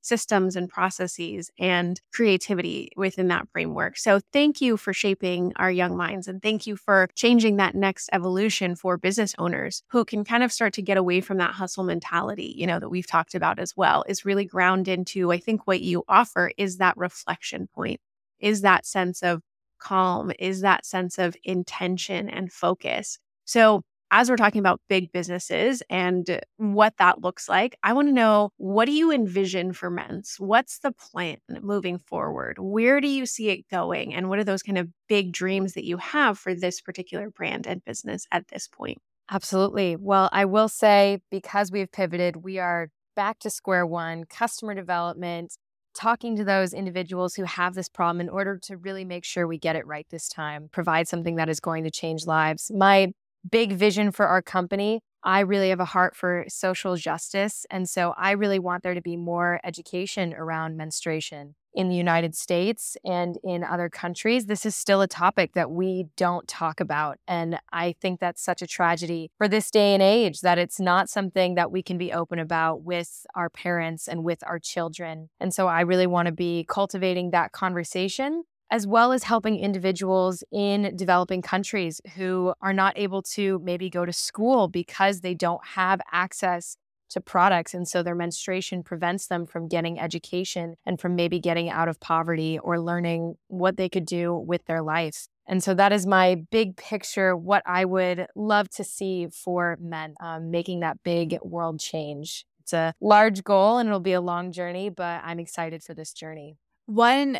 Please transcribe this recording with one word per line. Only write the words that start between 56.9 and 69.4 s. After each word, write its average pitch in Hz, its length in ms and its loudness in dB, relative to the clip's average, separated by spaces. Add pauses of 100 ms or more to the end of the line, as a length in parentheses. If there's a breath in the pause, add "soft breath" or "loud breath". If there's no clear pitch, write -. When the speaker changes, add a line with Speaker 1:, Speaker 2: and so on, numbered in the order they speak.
Speaker 2:
justice. 196 760 -4
And 185 160 -4
so 175 300 -2
I 190 140 0
really 202 280 2
want 180 240 -4
there 180 100 -2
to 175 80 -4
be 170 140 -6
more 175 480 -2
education 180 680 -6
around 160 420 -6
menstruation 156 800 -8 (180)
in 185 140 0
the 180 80 0
United 170 400 2
States 185 680 -2
and 175 360 -2
in 175 220 -6
other 175 240 -4
countries. 208 600 -2
This 208 180 -4
is 214 100 -2
still 196 260 4
a 190 60 4
topic 180 460 0
that 151 180 0
we 185 360 -2 (100)
don't 175 320 0
talk 156 320 -6
about. 151 360 -2 (120)
And 170 280 -2 (140)
I 170 300 -2
think 185 180 -2
that's 175 240 -4
such - 180 -4
a 175 60 -10
tragedy 170 720 -2
for 214 100 2